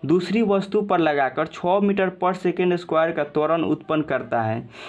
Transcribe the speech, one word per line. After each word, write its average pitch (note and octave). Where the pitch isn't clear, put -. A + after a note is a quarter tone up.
दूसरी F#3
वस्तु G3+
पर F#3+
लगाकर D3+
छः F#3
मीटर G3
per F#3
second F3+
square D#3+
का D3
त्वरण D3+
उत्पन्न D#3
करता B2+
है। A2+